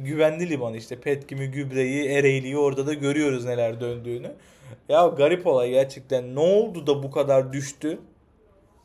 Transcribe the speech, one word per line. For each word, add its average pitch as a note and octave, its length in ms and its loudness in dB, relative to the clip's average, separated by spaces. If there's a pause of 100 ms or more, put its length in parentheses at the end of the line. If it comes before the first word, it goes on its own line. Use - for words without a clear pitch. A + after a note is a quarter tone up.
güvenli D#3 460 0
liman, B2 240 -4
işte A2+ 260 -12
Petkim'i, C3+ 500 -4
Gübre'yi, C3 580 -2
Ereğli'yi C3+ 500 2
orada C#3 280 0
da D3+ 80 -2
görüyoruz C#3+ 500 0
neler A#2 360 -2
döndüğünü. A#2+ 520 -8 (560)
Ya D#3+ 180 6
garip E3 400 2
olay B2+ 240 2
gerçekten. B2+ 640 -2
Ne C#3 60 -2
oldu F#3 460 2
da C#3 160 2
bu C3+ 80 -10
kadar C3+ 420 2
düştü? D3 480 -8 (840)